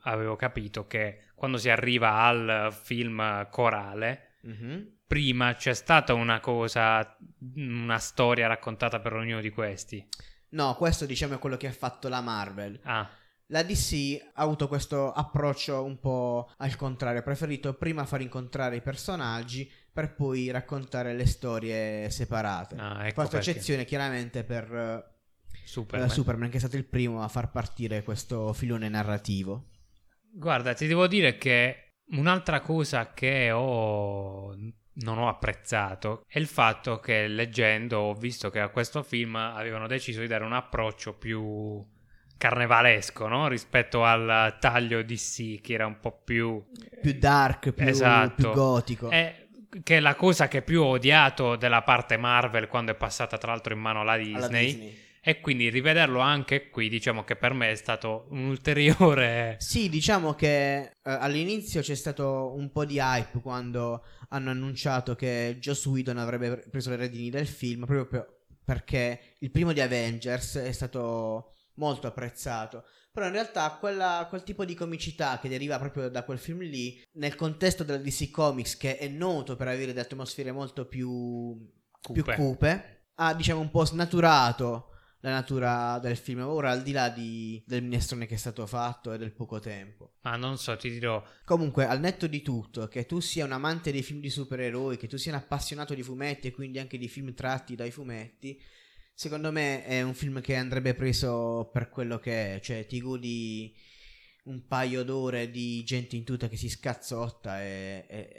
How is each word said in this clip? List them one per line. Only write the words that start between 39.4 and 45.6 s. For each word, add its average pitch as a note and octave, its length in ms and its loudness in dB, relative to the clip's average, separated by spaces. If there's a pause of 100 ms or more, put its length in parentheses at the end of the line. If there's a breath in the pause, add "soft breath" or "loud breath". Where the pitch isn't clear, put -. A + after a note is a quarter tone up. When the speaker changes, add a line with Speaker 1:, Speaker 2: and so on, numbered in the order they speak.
Speaker 1:
deciso B2 340 -4
di A#2 60 -4
dare A2 160 -2
un A2+ 100 -4
approccio A2+ 640 -4
più G#2+ 680 -6 (520 soft breath)
carnevalesco, A#2 920 6
no? C#3 220 2
Rispetto A#2+ 560 2
al A2+ 560 6
taglio A#2 420 4
D A2+ 100 -8
C, A2 460 -6
che - 140 -6